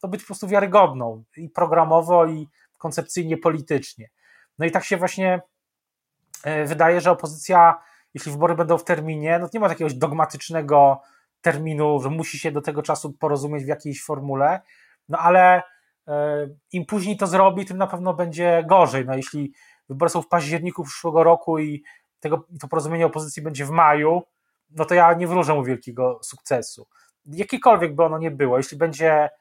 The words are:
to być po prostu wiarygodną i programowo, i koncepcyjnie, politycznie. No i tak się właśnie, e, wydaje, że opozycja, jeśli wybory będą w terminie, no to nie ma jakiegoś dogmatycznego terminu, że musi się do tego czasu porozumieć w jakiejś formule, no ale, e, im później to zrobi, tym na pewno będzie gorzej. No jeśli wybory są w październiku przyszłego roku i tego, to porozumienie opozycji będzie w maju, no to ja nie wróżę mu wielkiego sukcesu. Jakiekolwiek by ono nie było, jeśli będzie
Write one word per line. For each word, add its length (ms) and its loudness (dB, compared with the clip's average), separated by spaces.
to 60 -10
być 140 -8
po 60 -20
prostu 200 -12
wiarygodną 760 2
i 120 -14
programowo, 760 4
i 240 -6
koncepcyjnie, 600 -6
politycznie. 720 -4
No 60 -2
i 60 -2
tak 120 -2
się 140 -4
właśnie, 440 -2
e, 220 -4
wydaje, 360 2
że 100 4
opozycja, 680 4
jeśli 180 -12
wybory 240 0
będą 220 2
w 60 -4
terminie, 560 -2
no 60 -8
to 80 -12
nie 60 -6
ma 100 2
jakiegoś 240 -4
dogmatycznego 1080 2
terminu, 600 -2
że 80 -6
musi 300 -8
się 120 -6
do 100 -6
tego 220 -6
czasu 300 -6
porozumieć 500 -4
w 40 -10
jakiejś 360 -8
formule, 580 -2
no 80 -4
ale, 460 6
e, 400 -4
im 140 -6
później 320 -4
to 100 -2
zrobi, 380 2
tym 120 -10
na 100 -2
pewno 260 -6
będzie 540 0
gorzej. 380 4
No 100 -6
jeśli 380 -8
wybory 200 0
są 120 -4
w 60 -12
październiku 560 -4
przyszłego 400 0
roku 360 2
i 240 -8
tego, 260 -6
to 60 -16
porozumienie 380 -2
opozycji 360 -6
będzie 240 -8
w 40 -10
maju, 540 2
no 160 -4
to 80 -2
ja 200 8
nie 140 -2
wróżę 260 0
mu 100 0
wielkiego 600 -4
sukcesu. 640 -8
Jakiekolwiek 680 2
by 80 2
ono 140 0
nie 140 -6
było, 260 0
jeśli 200 -4
będzie 520 2